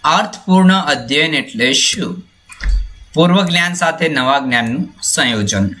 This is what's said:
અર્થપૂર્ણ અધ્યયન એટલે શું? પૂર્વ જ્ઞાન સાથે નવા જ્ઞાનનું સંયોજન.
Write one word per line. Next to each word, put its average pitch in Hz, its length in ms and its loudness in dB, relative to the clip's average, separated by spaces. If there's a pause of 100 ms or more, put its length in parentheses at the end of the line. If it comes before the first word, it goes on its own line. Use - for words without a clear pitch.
અર્થપૂર્ણ 185 680 2
અધ્યયન 151 600 0
એટલે 127 400 -2
શું? - 500 -4 (880)
પૂર્વ 175 300 4
જ્ઞાન 175 300 0
સાથે 165 360 -2
નવા 135 300 0
જ્ઞાનનું 123 640 -2
સંયોજન. 101 760 -2